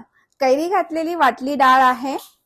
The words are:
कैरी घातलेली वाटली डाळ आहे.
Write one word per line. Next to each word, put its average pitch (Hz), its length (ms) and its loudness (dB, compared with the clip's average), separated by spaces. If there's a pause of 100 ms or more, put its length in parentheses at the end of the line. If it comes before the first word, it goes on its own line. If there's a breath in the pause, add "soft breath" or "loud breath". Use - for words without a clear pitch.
(400)
कैरी 277 300 0
घातलेली 339 460 -4
वाटली 285 400 -2
डाळ 262 260 4
आहे. 262 360 0 (280)